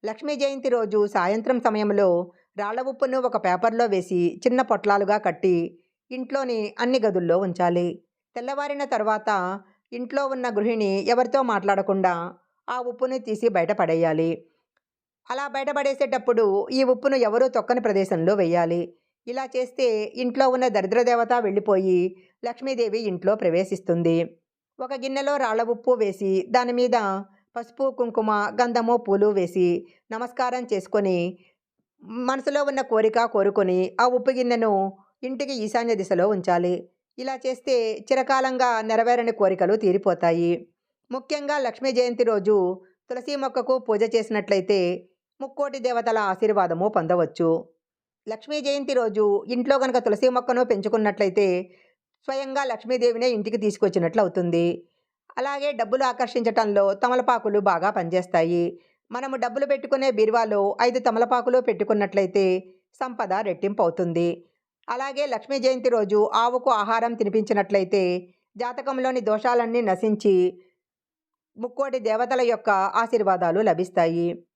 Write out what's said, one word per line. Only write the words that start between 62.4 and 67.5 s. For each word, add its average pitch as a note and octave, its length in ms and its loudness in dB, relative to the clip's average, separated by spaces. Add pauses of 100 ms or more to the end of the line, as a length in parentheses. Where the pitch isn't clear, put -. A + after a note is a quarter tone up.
సంపద A3+ 380 -6
రెట్టింపు G3+ 500 -2
అవుతుంది. E3+ 600 0 (440)
అలాగే C4+ 380 -4
లక్ష్మీ C4+ 320 -4
జయంతి B3+ 300 0
రోజు G#3+ 460 2
ఆవుకు B3 360 2
ఆహారం A3+ 440 0
తినిపించినట్లయితే G3 1120 0 (280)